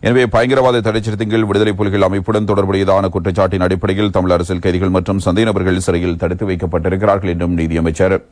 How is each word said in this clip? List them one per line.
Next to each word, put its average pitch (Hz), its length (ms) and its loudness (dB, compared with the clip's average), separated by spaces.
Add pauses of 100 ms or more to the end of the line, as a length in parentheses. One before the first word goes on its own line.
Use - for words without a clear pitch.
எனவே, 123 260 2
பயங்கரவாத 127 540 2
தடை 110 220 -2
சட்டத்தின் 107 260 -4
கீழ் 113 160 2
விடுதலை 104 280 2
புலிகள் 98 360 0
அமைப்புடன் 104 420 -2
தொடர்புடையதான 98 580 2
குற்றச்சாட்டின் 92 600 0
அடிப்படையில் 95 420 0
தமிழ் 92 200 0
அரசியல் 87 360 0
கைதிகள் 92 320 0
மற்றும் 95 260 -2
சந்தேக 101 200 2
நபர்கள் 92 440 0
சிறையில் 87 280 0
தடுத்து 87 300 -4
வைக்கப்பட்டிருக்கிறார்கள் 92 880 -2
என்றும் 85 280 -2
நீதியமைச்சர் 82 680 0